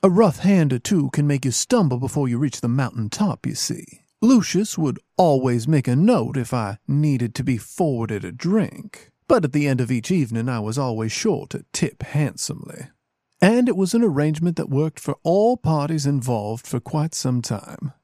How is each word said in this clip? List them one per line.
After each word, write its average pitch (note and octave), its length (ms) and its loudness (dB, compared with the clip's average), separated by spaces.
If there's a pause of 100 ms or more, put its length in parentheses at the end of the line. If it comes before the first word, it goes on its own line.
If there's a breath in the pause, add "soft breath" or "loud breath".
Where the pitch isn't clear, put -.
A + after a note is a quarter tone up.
A G3 80 6
rough F#3 260 4
hand F3 340 4
or B2+ 60 -2
two D3 320 0
can D3 160 0
make C#3+ 180 0
you C3 80 0
stumble D#3 460 2
before B2+ 320 -2
you A#2+ 80 0
reach C3 240 -2
the B2 60 -2
mountaintop, B2 800 -2
you - 80 -6
see. - 480 -8 (180)
Lucius G#3+ 560 4
would D3+ 220 -2 (180)
always C3 500 4
make D3 200 2
a A#2+ 80 2
note D3 420 2
if A#2+ 160 -4
I A2 240 -4 (100)
needed C#3 480 0
to C3+ 80 -4
be B2 140 0
forwarded A2+ 640 -4
a F2 80 -8
drink, - 800 -4 (160)
but A3 160 4
at C#3 100 -2
the D3 140 2
end C3 140 2
of A#2 100 -2
each A#2+ 200 -2
evening A#2 360 0
I B2 120 -2
was A2 180 -4
always A2 340 -2
sure - 360 -2
to - 260 -10
tip - 300 -4
handsomely. - 840 -6 (540)
And A#3+ 260 4
it A3 80 0
was F#3 180 0
an A#3 100 4
arrangement D#3 540 0
that - 120 -6
worked D3 300 -2
for - 240 -6
all G#3 340 2
parties D3+ 480 -2
involved A#2+ 640 -2
for C#3+ 120 -4
quite D#3 360 -4
some B2 260 -2
time. A2+ 520 -8 (100)